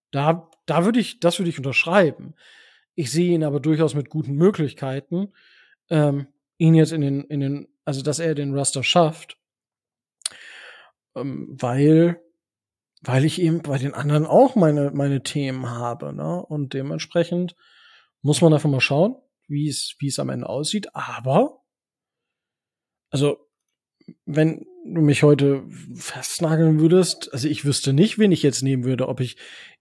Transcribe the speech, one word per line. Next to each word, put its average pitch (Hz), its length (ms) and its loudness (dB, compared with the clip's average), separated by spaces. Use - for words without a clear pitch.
Da, 156 380 -2
da 160 200 0
würde 226 140 2
ich, - 200 -6
das 170 180 0
würde 175 120 -2
ich - 80 -8
unterschreiben. 156 760 0
Ich 135 160 -6
sehe 175 240 2
ihn 160 100 0
aber 143 160 -2
durchaus 156 340 0
mit 143 140 -4
guten 139 260 -6
Möglichkeiten, 165 1000 -2
ähm, 143 360 0
ihn 165 180 6
jetzt 160 180 6
in 160 100 -4
den, 139 220 -2
in 147 160 -6
den, 139 280 -6
also 135 160 -6
dass 143 180 -4
er 165 160 -2
den 139 200 -4
Roster 139 280 -4
schafft, 160 560 0
ähm, 127 320 -10
weil, 156 640 4
weil 131 220 0
ich 156 160 0
eben 165 220 0
bei 143 160 -4
den 135 160 -6
anderen 147 320 0
auch 233 300 4
meine, 147 360 2
meine 139 300 -2
Themen 131 480 -6
habe, 120 440 -8
ne? 160 300 -6
Und 147 300 -8
dementsprechend 165 840 -4
muss 143 180 0
man 160 140 6
einfach 147 160 0
mal 131 100 0
schauen, 180 360 0
wie 147 200 -4
es, - 300 -8
wie 143 100 -4
es 131 100 -6
am 135 120 -4
Ende 123 180 -8
aussieht. 151 460 -6
Aber, 147 680 -2
also, 143 280 0
wenn 156 420 0
du 170 140 -4
mich 147 220 4
heute 139 420 4
festnageln 160 840 0
würdest, 165 520 2
also 139 160 -4
ich 151 160 -4
wüsste 139 280 0
nicht, 180 260 2
wen 208 140 4
ich 156 100 0
jetzt 139 200 2
nehmen 131 220 -2
würde, 127 240 -2
ob 123 120 -6
ich 127 160 -6